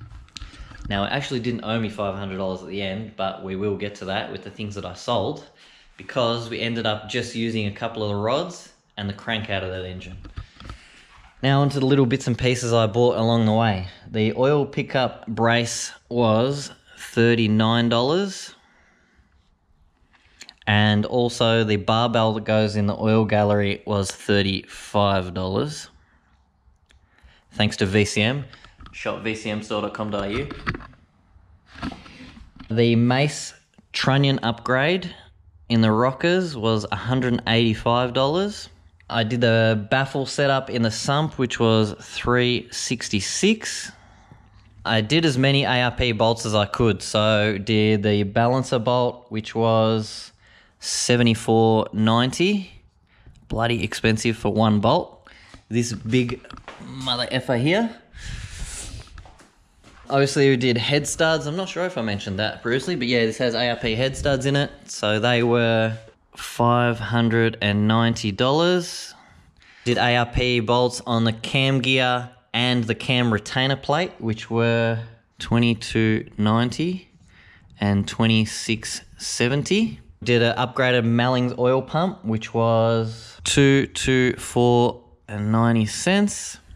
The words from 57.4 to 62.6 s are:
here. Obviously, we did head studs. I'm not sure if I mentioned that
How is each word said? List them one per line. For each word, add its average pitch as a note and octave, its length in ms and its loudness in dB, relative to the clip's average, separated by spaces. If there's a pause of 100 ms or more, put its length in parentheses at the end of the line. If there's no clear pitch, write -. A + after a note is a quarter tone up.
here. F#3 380 0 (2250)
Obviously, C#3 400 4
we C3+ 80 4
did B2 200 2
head C#3+ 300 0
studs. D#3+ 400 0
I'm D3+ 80 -6
not F#3 120 -6
sure F3 180 -4
if F3 120 -6
I A#2+ 40 -4
mentioned G2+ 380 -4
that G#2+ 220 -4